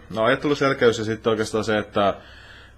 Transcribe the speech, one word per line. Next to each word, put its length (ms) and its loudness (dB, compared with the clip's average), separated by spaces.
no, 100 -2
ajattelun 320 0
selkeys 420 2
ja 60 -4
sitten 260 -2
oikeastaan 340 -2
se, 140 0
että, 360 0